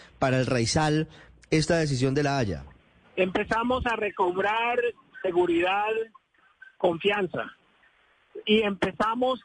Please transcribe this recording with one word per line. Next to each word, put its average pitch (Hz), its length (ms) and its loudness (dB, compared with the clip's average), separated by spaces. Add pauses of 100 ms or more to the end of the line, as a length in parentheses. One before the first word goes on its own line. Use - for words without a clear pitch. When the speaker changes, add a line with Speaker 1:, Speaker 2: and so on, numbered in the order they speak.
(200)
Speaker 1:
para 131 200 2
el 127 60 0
raizal, 151 640 0 (420)
esta 160 280 2
decisión 135 360 0
de 147 100 2
La 139 140 0
Haya? 92 260 -2 (520)
Speaker 2:
Empezamos 220 720 0
a 226 80 0
recobrar 208 840 -2 (440)
seguridad, 180 680 0 (880)
confianza. 175 760 -2 (920)
Y 214 160 4
empezamos 220 840 -2